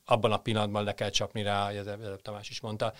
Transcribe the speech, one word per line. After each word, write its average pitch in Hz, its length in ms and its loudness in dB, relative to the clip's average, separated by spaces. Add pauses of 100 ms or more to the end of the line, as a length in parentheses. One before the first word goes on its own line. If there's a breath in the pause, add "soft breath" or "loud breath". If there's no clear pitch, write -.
abban 113 280 4
a 104 40 2
pillanatban 104 480 0
le 101 100 0
kell 104 160 -2
csapni 107 320 0
rá, 101 240 2
hogy 104 100 -4
az 101 100 -6
előbb 101 360 -8
Tamás 104 280 -10
is - 100 -10
mondta. 107 400 -2